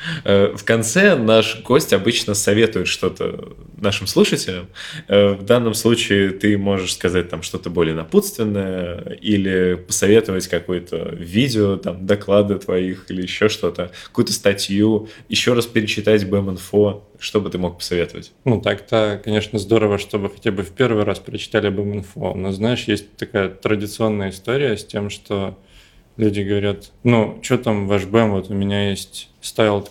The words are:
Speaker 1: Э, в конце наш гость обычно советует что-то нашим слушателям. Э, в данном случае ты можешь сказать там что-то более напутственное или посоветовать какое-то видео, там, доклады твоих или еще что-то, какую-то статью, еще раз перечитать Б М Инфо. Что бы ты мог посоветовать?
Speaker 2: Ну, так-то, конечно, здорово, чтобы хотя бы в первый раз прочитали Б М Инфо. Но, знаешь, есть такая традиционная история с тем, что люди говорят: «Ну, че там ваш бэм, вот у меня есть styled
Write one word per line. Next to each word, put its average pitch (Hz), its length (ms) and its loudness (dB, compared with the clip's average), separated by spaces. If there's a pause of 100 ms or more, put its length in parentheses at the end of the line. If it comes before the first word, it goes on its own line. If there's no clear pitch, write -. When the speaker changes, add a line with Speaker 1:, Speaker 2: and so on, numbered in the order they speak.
(240)
Speaker 1:
Э, 101 320 4
в - 80 -12
конце 147 520 4
наш 110 460 4
гость 143 300 2
обычно 104 420 0
советует 104 540 2
что-то - 640 -6 (220)
нашим 98 300 -4
слушателям. 92 600 0 (400)
Э, 101 260 6
в 98 100 -10
данном 117 300 2
случае 101 560 2
ты 104 280 0
можешь 98 360 -2
сказать 87 340 -2
там 82 140 -10
что-то 87 280 -8
более 82 240 0
напутственное 95 1300 -2
или 95 540 2
посоветовать 95 720 2
какое-то 85 680 -4
видео, 98 600 0
там, 90 300 -8
доклады 101 520 2
твоих 92 520 -4
или 92 120 -6
еще 98 260 2
что-то, 87 420 -4 (160)
какую-то - 260 -2
статью, 101 760 0 (200)
еще - 260 2
раз 120 120 0
перечитать 107 640 2
Б 101 100 0
М 98 120 -2
Инфо. 101 540 0 (140)
Что - 220 -2
бы 98 100 -4
ты 90 80 -4
мог 87 200 -4
посоветовать? 85 540 -4 (120)
Speaker 2:
Ну, 113 160 2
так-то, 104 640 0
конечно, 107 340 -2
здорово, 104 400 2
чтобы 101 320 -4
хотя - 200 -6
бы 98 120 -2
в 87 80 -8
первый 113 340 2
раз 95 140 -2
прочитали - 520 -2
Б 98 120 -2
М 101 160 -4
Инфо. 92 360 -6
Но, 95 180 -4
знаешь, 113 320 -2
есть - 320 -2
такая 101 320 -2
традиционная 101 840 -2
история 120 460 -2
с - 80 -10
тем, 104 260 -6
что 98 460 -6 (600)
люди 104 260 0
говорят: 101 500 -4 (100)
«Ну, 117 400 2
че - 160 -2
там 104 300 -2
ваш 101 160 0
бэм, 107 280 2
вот 95 180 -4
у 107 40 -6
меня 101 360 0
есть - 400 -10 (120)
styled 104 480 0